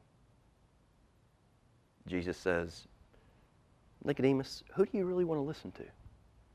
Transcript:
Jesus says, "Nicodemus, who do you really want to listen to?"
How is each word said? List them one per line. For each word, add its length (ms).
Jesus 300
says, 500
"Nicodemus, 600
who 100
do 140
you 80
really 180
want 140
to 60
listen 300
to?" 100